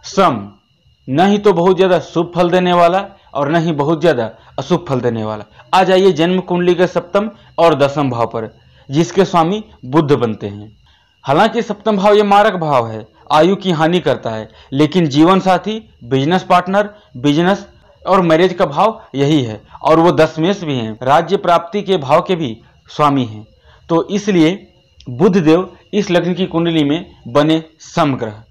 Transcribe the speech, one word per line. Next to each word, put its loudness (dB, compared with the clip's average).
सम 0
न 2
ही 2
तो 2
बहुत 2
ज़्यादा 2
शुभ -4
फल 2
देने 2
वाला 2
और -2
न 0
ही 0
बहुत 0
ज़्यादा 0
अशुभ -4
फल -2
देने -4
वाला। -8
आ 4
जाइए 4
जन्म 0
कुंडली 0
के 0
सप्तम -4
और 4
दसम 0
भाव -2
पर, -8
जिसके 0
स्वामी 0
बुध 0
बनते -2
हैं। -14
हालांकि 0
सप्तम -4
भाव 4
ये 4
मारक 4
भाव 0
है, -10
आयु 4
की -6
हानि 0
करता -4
है, -10
लेकिन 0
जीवन 4
साथी, -2
business 0
partner, 0
business 0
और 2
marriage 2
का 0
भाव -2
यही 2
है, -10
और 2
वो 4
दसमेश 0
भी -4
हैं, -6
राज्य 0
प्राप्ति -2
के -2
भाव 2
के -4
भी -8
स्वामी 0
हैं। -16
तो 0
इसलिए 0
बुध 0
देव 2
इस -2
लग्न 0
की -2
कुंडली 0
में -2
बने 2
सम -2
ग्रह। -10